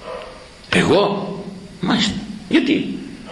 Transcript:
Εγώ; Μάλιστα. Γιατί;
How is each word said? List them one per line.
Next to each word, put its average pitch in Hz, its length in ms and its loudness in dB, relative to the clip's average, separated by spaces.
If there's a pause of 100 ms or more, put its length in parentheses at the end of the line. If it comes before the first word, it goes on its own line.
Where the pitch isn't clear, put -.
(680)
Εγώ; 196 640 4 (460)
Μάλιστα. - 340 2 (360)
Γιατί; - 500 2 (320)